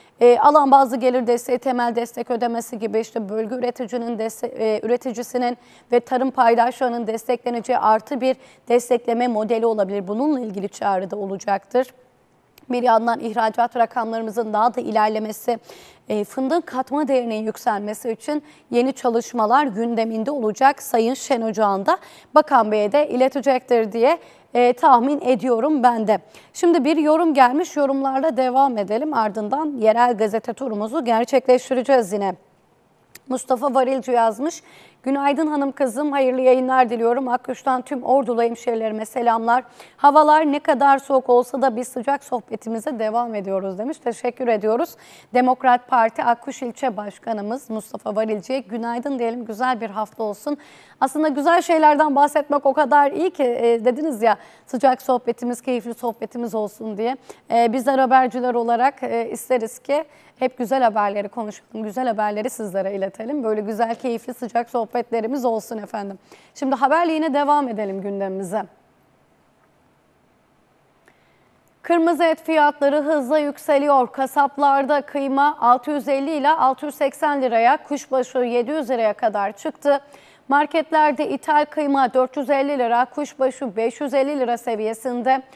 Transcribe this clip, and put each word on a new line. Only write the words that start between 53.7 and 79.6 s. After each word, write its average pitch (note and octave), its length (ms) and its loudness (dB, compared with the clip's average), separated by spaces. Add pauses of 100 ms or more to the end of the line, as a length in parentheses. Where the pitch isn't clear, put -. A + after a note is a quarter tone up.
dediniz B3+ 360 -2
ya, A3 160 4 (280)
sıcak B3+ 360 0
sohbetimiz, A#3+ 600 -4
keyifli A#3 320 -6
sohbetimiz A#3 640 -8
olsun G#3+ 420 -6
diye. A#3+ 200 -4 (340)
E, A#3 220 4
bizler C4 260 0
haberciler B3 540 2
olarak, A#3+ 500 0
e, A#3 280 -4
isteriz A3+ 480 -4
ki D4+ 260 -4 (340)
hep B3+ 180 -2
güzel B3+ 260 0
haberleri G#3 460 0
konuşalım, A3 540 -12
güzel B3 240 -6
haberleri G#3+ 420 -2
sizlere G3 460 -6
iletelim. A3+ 480 -6
Böyle G#3+ 180 -2
güzel, A3+ 340 -4
keyifli, A#3 380 -8
sıcak A#3 360 -6
sohbetlerimiz A#3 760 -4
olsun A3+ 320 -4
efendim. G3+ 420 -12 (360)
Şimdi C4 200 -2
haberle D#4 380 2
yine D#4 200 -2
devam C#4+ 340 0
edelim G3+ 340 -6
gündemimize. G3 600 -6 (3250)
Kırmızı E4+ 420 2
et D#4+ 200 0
fiyatları D4 580 2
hızla D4 380 0
yükseliyor. C#4+ 680 2
Kasaplarda C#4 960 0
kıyma C#4 600 -2
altı C#4 300 2
yüz C4 160 -4
elli C#4 280 -2
ila D4 240 2
altı C4 260 0
yüz C#4+ 100 -8
seksen C#4+ 460 -2
liraya, A#3+ 360 4
kuşbaşı C4 600 -4
yedi A#3+ 340 0
yüz D4 180 -4
liraya A3+ 240 0
kadar G#3 380 -2
çıktı. C#4+ 480 -2 (480)